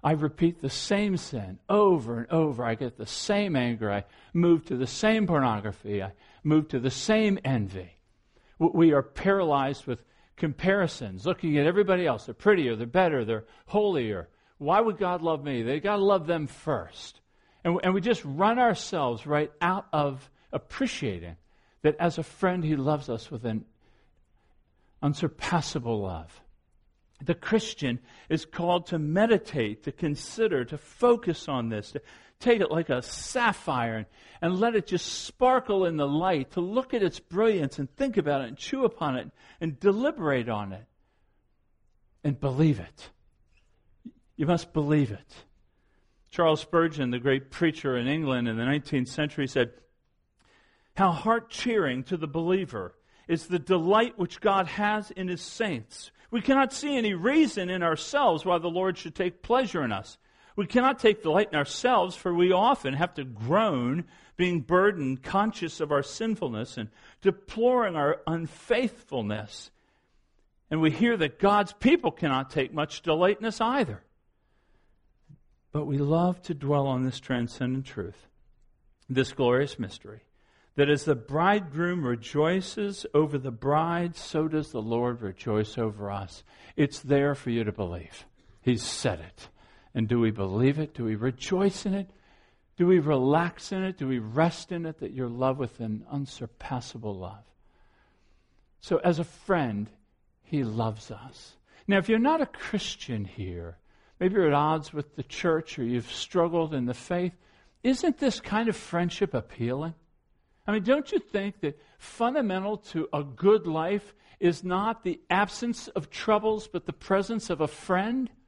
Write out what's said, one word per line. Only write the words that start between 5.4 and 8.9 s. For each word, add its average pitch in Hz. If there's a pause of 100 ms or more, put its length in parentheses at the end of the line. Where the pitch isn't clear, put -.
I 98 (300)
move 151
to 131
the 127
same 214
envy. 98 (640)
W-, 165
we 165